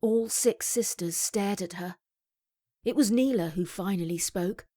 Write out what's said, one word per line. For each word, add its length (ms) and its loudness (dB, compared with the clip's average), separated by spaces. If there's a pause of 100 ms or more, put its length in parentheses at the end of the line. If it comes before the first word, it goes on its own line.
All 280 2
six 380 0
sisters 500 -2
stared 440 -2
at 140 -8
her. 220 -10 (880)
It 100 0
was 160 4
Neela 400 4
who 160 -2
finally 520 -2
spoke. 460 -2 (120)